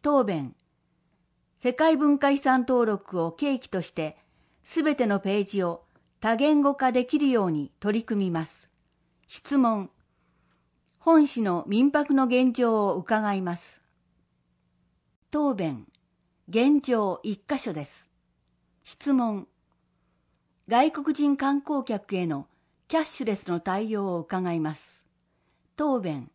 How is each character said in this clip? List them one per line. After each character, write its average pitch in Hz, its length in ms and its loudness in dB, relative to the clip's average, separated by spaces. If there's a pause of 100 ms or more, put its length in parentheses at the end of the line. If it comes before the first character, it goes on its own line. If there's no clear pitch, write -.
答 294 200 2
弁。 160 320 -4 (1040)
世 247 140 -2
界 311 240 2
文 285 220 4
化 277 120 2
遺 277 80 2
産 262 220 2
登 240 280 2
録 185 340 -4
を 165 100 -2
契 277 260 -2
機 - 100 -14
と 185 140 -4
し - 80 -10
て、 156 260 -8 (460)
す - 200 -4
べ 302 120 2
て 247 120 0
の 202 120 2
ペ 196 220 0
ー 202 40 0
ジ 196 180 -4
を 170 220 -4 (360)
多 226 160 0
言 294 260 4
語 285 120 2
化 262 180 0
で 247 140 0
き 302 120 0
る 285 100 2
よ 233 180 2
う 175 40 0
に 147 300 -4
取 214 200 0
り 220 40 -10
組 202 220 -2
み 180 40 -2
ま 160 160 -4
す。 - 220 -20 (580)
質 - 320 -4
問。 220 320 0 (1080)
本 320 280 6
市 240 160 -4
の 180 240 -2
民 240 240 4
泊 294 240 2
の 269 120 4
現 247 260 4
状 226 340 2
を 190 100 0
伺 208 380 -2
い 190 80 -2
ま 175 140 -4
す。 - 240 -20 (1500)
答 285 240 0
弁。 151 320 -6 (640)
現 269 360 2
状 214 380 0
一 202 260 -6
箇 277 120 -4
所 202 120 -8
で 151 140 -8
す。 - 240 -20 (720)
質 - 300 -6
問。 226 340 -2 (1200)
外 247 240 4
国 302 240 -2
人 285 220 2
観 277 240 0
光 277 240 -4
客 202 320 -6
へ 175 100 -2
の 143 220 -6 (400)
キ - 80 -2
ャ 320 60 2
ッ - 20 -2
シ - 180 -10
ュ 220 40 -4
レ 208 100 -2
ス - 100 -14
の 170 140 -4
対 208 360 -4
応 196 200 -4
を - 20 -4
伺 180 340 -4
い 165 60 -2
ま 156 160 -4
す。 - 320 -20 (680)
答 277 240 0
弁。 147 340 -6